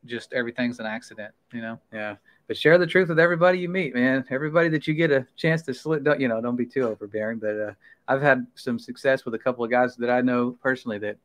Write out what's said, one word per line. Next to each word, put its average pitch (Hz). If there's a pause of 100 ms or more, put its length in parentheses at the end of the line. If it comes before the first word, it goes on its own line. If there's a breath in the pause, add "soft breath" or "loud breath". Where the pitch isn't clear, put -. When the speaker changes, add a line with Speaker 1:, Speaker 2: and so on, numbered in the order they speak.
Speaker 1:
just 117
everything's 120
an 113
accident, 107 (200)
you 117
know? 113 (140)
Speaker 2:
Yeah. 107 (320 soft breath)
But 113
share 160
the 180
truth 180
with 160
everybody 175
you 175
meet, 175
man. 127
Everybody 151
that 156
you 156
get 156
a 135 (120)
chance 160
to 135
slip, 156
don't, 143
you 135
know, 113
don't 120
be 120
too 131
overbearing. 107
But, 107
uh, 104 (380 soft breath)
I've 135
had 131 (100)
some 120
success 127
with 117
a 110
couple 120
of 113
guys 123
that 120
I 123
know 123
personally 127
that 104